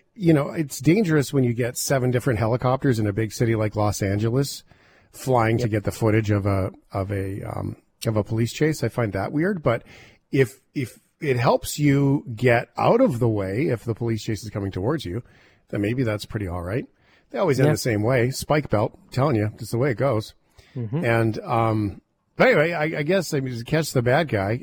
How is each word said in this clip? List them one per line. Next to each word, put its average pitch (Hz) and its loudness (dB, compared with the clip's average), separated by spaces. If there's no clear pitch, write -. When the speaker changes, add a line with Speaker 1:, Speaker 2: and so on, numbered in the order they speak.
Speaker 1:
you 165 4
know, 143 2
it's - -6
dangerous 156 2
when 135 2
you 120 2
get 120 -4
seven 127 0
different 120 0
helicopters 123 0
in 107 0
a 104 0
big 110 -2
city 113 0
like 107 -2
Los 104 0
Angeles 113 -2
flying 117 2
to 120 -2
Speaker 2:
Yep. 110 -2
Speaker 1:
get 104 0
the 98 -2
footage 110 2
of 101 2
a, 98 0
of 98 -4
a, 98 -6
um, - -8
of 110 0
a 104 2
police 113 -2
chase. 151 0
I - 0
find 110 -2
that 98 -4
weird. 165 -2
But 120 0
if, 135 0
if 131 -6
it 131 0
helps 156 0
you 139 4
get 117 2
out 170 4
of 175 2
the 120 2
way, 104 -2
if 120 -2
the 113 -4
police 113 -4
chase 110 -6
is 110 -14
coming 98 -6
towards 117 -4
you, 87 -8
then 107 -4
maybe 120 0
that's 107 -4
pretty 104 -6
all 87 -6
right. 110 -6
They 247 -6
always 151 2
end 143 4
Speaker 2:
Yeah. 151 4
Speaker 1:
the - 0
same 104 0
way. 123 2
Spike 139 -2
belt, 110 -2
telling 127 0
you, 107 0
that's - -14
the 120 -2
way 135 0
it 98 -4
goes. 113 -2
Speaker 2:
Mm-hmm. 127 -4
Speaker 1:
And, 113 2
um, 113 0
but 196 4
anyway, 170 4
I, 156 -4
I 151 -2
guess, 175 0
I 139 -2
mean, 127 -6
to 117 -8
catch 151 -2
the 131 2
bad 135 2
guy, 107 -2